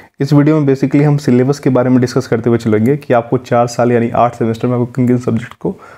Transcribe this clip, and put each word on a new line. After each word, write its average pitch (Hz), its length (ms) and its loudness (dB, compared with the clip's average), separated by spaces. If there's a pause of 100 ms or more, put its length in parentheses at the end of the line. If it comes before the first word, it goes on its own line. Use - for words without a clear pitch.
(200)
इस 143 120 -2
वीडियो 151 280 4
में 139 140 2
basically 143 280 0
हम 147 140 2
सिलेबस 131 420 0
के 139 120 -2
बारे 127 200 2
में 127 100 4
डिस्कस 127 260 -2
करते 117 240 -2
हुए 117 80 2
चलेंगे 113 380 0
कि 131 180 -2
आपको 117 240 0
चार 120 280 0
साल 120 260 -2
यानी 117 180 0
आठ 120 240 0
सेमेस्टर 113 340 -4
में 123 60 -2
आपको 120 120 -2
किन 123 200 -2
किन 120 120 2
सब्जेक्ट 117 360 -6
को - 160 -8 (280)